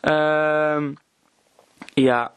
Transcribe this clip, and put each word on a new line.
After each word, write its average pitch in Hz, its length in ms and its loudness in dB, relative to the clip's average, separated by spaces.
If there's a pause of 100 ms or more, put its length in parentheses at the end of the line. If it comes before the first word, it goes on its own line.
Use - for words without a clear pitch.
Ahm, 151 920 0 (1000)
e 131 120 4
há 120 280 0